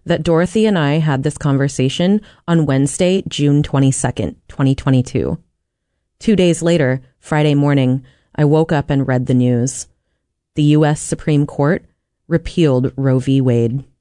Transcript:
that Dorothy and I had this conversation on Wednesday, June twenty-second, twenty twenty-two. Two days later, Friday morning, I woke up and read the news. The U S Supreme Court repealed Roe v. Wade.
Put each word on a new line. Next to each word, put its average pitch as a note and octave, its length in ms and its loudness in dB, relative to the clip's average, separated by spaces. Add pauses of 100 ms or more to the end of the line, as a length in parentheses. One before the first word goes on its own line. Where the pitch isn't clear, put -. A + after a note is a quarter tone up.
that E3+ 180 -2
Dorothy F3+ 440 0
and G#3 120 0
I D3 200 0
had D3+ 240 0
this D3 160 -4
conversation C#3 800 0 (260)
on E3 200 2
Wednesday, D3 640 0
June D3 340 0
twenty-second, C3 760 -2 (120)
twenty C3+ 260 -2
twenty-two. C3 640 -2 (800)
Two A3 180 0
days F3 260 2
later, D3+ 380 0 (180)
Friday D3+ 360 0
morning, C#3 500 2 (300)
I D3+ 100 0
woke D#3 280 2
up C#3+ 180 -2
and C#3 180 -2
read B2+ 160 -2
the C3+ 80 -2
news. B2 540 0 (680)
The D3+ 100 0
U D3+ 200 4
S D3+ 160 0
Supreme D3+ 460 -2
Court C#3+ 400 -2 (420)
repealed D3 680 0
Roe C3 220 0
v. C3+ 240 0
Wade. A#2+ 420 0 (160)